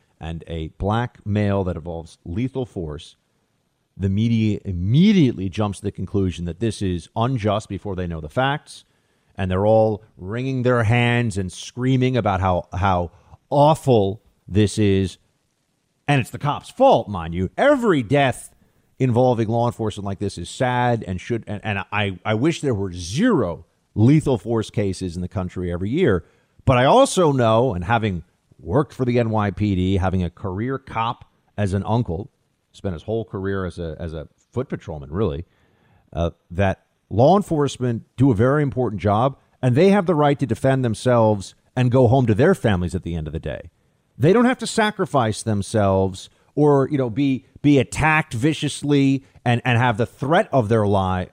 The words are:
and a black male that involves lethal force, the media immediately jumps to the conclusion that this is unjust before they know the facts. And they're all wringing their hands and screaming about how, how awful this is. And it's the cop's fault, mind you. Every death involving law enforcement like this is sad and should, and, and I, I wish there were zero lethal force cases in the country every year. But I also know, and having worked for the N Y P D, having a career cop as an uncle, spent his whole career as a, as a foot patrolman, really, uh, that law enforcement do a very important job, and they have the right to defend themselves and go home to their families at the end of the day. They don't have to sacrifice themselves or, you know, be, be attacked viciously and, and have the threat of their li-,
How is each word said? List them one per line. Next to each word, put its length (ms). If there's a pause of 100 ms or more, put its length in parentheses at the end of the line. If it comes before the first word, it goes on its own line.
(200)
and 260
a 320
black 480
male 380
that 120
involves 480
lethal 440
force, 480 (840)
the 120
media 540
immediately 840
jumps 300
to 40
the 80
conclusion 540
that 140
this 240
is 320
unjust 520
before 280
they 120
know 140
the 80
facts. 560 (500)
And 140
they're 160
all 380 (140)
wringing 460
their 200
hands 540
and 140
screaming 640
about 260
how, 320
how 380 (380)
awful 720 (260)
this 300
is. 400 (880)
And 140
it's 80
the 80
cop's 320
fault, 400
mind 240
you. 240
Every 460
death 500 (460)
involving 480
law 180
enforcement 400
like 140
this 180
is 120
sad 580
and 120
should, 280
and, 160
and 160 (120)
I, 320
I 120
wish 260
there 140
were 180
zero 720 (300)
lethal 420
force 320
cases 460
in 80
the 40
country 440
every 180
year. 340 (400)
But 140
I 80
also 460
know, 420
and 100
having 400 (360)
worked 340
for 100
the 140
N 140
Y 200
P 240
D, 220
having 260
a 60
career 480
cop 480 (320)
as 160
an 100
uncle, 460 (420)
spent 220
his 100
whole 220
career 400
as 140
a, 200
as 140
a 140 (100)
foot 320
patrolman, 420
really, 340 (680)
uh, 160 (220)
that 340 (240)
law 260
enforcement 680 (120)
do 160
a 40
very 260
important 400
job, 380 (220)
and 140
they 140
have 160
the 100
right 220
to 80
defend 400
themselves 720 (200)
and 140
go 180
home 200
to 80
their 180
families 400
at 100
the 120
end 100
of 80
the 60
day. 320 (460)
They 140
don't 140
have 140
to 80
sacrifice 720
themselves 880 (240)
or, 360
you 80
know, 120
be, 360 (180)
be 160
attacked 540
viciously 880 (200)
and, 220
and 140
have 180
the 80
threat 460
of 180
their 160
li-, 480